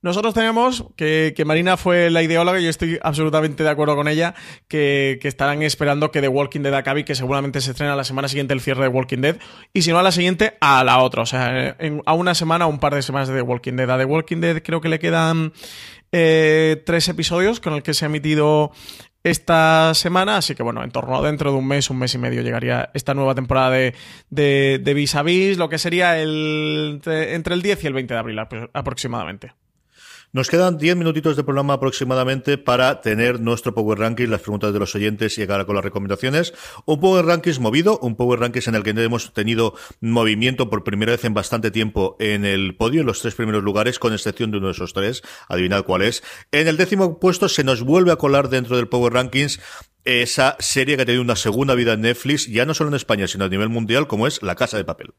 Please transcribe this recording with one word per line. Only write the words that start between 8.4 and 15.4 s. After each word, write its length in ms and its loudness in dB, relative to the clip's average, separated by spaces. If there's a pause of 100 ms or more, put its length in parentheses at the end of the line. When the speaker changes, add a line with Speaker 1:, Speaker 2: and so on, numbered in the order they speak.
Speaker 1:
el 60 -4
cierre 200 -2
de 60 2
Walking 320 -2
Dead, 180 0 (360)
y 100 2
si 80 0
no 80 4
a 40 4
la 80 4
siguiente, 480 0
a 240 6
la 200 6
otra. 180 0
O 60 -2
sea, 500 -2
en, 300 -6
a 80 4
una 180 0
semana 320 0
o 60 4
un 80 -4
par 160 0
de 80 -2
semanas 240 -4
de 80 -4
The 80 0
Walking 300 -4
Dead. 180 0
A 80 2
The 60 2
Walking 320 -2
Dead 260 0
creo 180 -4
que 80 -2
le 80 0
quedan, 560 0 (580)